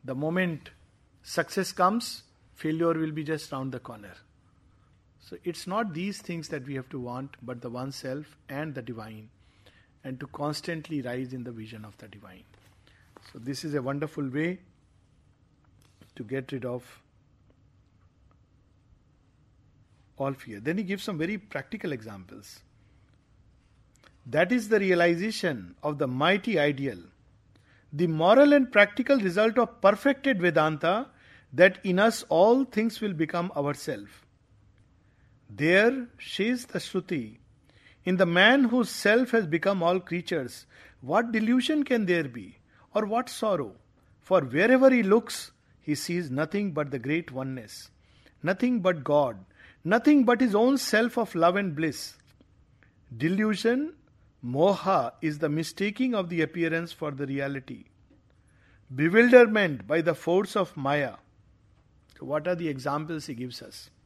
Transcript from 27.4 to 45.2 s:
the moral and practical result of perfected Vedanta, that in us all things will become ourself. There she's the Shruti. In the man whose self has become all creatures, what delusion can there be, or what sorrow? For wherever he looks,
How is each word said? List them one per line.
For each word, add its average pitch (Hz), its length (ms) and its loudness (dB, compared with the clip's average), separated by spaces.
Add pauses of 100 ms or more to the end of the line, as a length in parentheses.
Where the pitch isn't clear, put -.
the 160 140 0
moral 196 460 6
and 269 180 4
practical 233 480 2
result 208 400 2
of 233 220 -2
perfected 247 600 2
Vedanta, 160 680 0 (440)
that 185 320 6
in 185 140 2
us 220 300 2
all 220 360 6
things 220 360 -2
will 208 120 -4
become 170 440 -4
ourself. 143 720 -6 (1200)
There 202 560 2 (120)
she's 240 480 -4
the - 120 -8
Shruti. 147 600 -6 (640)
In 185 120 0
the 180 100 4
man 208 380 6
whose 233 240 2
self 240 440 2
has 226 140 2
become 170 360 0
all 180 180 2
creatures, 170 680 -6 (340)
what 214 320 0
delusion 247 500 2
can 233 240 0
there 170 180 0
be, 117 340 -14 (360)
or 214 120 0
what 233 220 -4
sorrow? 156 440 -4 (480)
For 185 200 4
wherever 214 480 6
he 247 140 6
looks, - 480 2 (300)